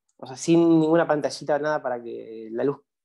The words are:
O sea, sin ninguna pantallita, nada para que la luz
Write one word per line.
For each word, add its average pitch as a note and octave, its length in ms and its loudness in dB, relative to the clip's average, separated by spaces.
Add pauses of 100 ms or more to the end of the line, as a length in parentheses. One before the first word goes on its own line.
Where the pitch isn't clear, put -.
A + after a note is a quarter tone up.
(160)
O - 100 -20
sea, C3 120 -14
sin E3 420 4
ninguna D#3+ 260 4
pantallita, D3 540 -2
nada D3+ 220 -2
para B2 200 -6
que A2+ 520 -14
la A#2+ 100 -4
luz C#3 140 -2 (280)